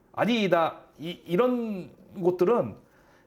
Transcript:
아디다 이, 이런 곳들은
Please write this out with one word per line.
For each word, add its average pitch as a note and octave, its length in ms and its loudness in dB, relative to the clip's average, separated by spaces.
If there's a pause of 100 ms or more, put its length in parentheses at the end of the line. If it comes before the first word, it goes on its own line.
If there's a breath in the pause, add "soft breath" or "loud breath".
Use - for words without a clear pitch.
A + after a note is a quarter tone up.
(140)
아디다 F3 640 0 (200)
이, E3 260 -10
이런 A3 640 0 (320)
곳들은 F3+ 540 2 (520 soft breath)